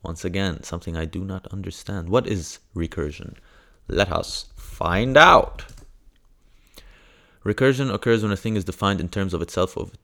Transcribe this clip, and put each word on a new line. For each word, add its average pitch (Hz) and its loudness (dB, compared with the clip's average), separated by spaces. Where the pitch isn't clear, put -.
Once 87 -8
again, 92 -2
something 85 -8
I 80 -4
do 85 -6
not 92 -8
understand. 92 -8
What 117 2
is 92 -4
recursion? 80 -6
Let 92 0
us - -4
find 117 2
out. - 8
Recursion 131 2
occurs 113 2
when 104 2
a 95 0
thing 110 -2
is 95 0
defined 98 0
in 87 -4
terms 95 -2
of 82 -2
itself 92 -2
of - -8